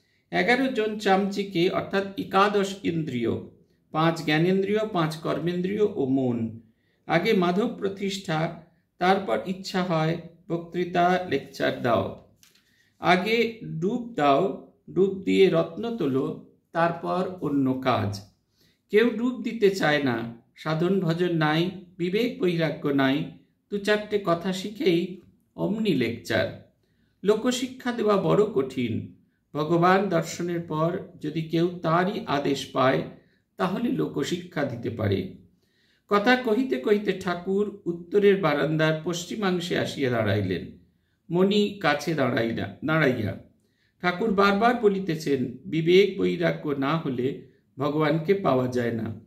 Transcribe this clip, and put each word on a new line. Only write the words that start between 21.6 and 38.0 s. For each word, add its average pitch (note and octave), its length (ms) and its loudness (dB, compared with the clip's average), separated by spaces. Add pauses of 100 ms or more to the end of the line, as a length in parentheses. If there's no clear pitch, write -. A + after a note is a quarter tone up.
বিবেক G3+ 420 -2
বৈরাগ্য E3 500 0
নাই, C#3 420 2 (400)
দু G#3 60 -4
চারটে G#3 480 0
কথা F3 280 0
শিখেই F#3 680 -2 (340)
অমনি G3+ 380 -2
লেকচার। - 800 -2 (500)
লোকশিক্ষা A#3+ 680 -2
দেওয়া G#3 260 2
বড় E3+ 280 4
কঠিন। A#2 720 -4 (380)
ভগবান F3 560 2
দর্শনের E3+ 500 -4
পর E3 380 -2 (240)
যদি D3+ 200 -4
কেউ E3 260 0 (140)
তারই F3+ 440 0
আদেশ C#3+ 400 -2
পায়, C3+ 360 2 (560)
তাহলে G3+ 320 -2
লোকশিক্ষা D3+ 760 -2
দিতে B2 260 -6
পারে। G2+ 440 -2 (720)
কথা G#3 280 6
কহিতে B3 400 0
কহিতে G#3 480 0
ঠাকুর F#3+ 640 -2
উত্তরের F#3+ 560 2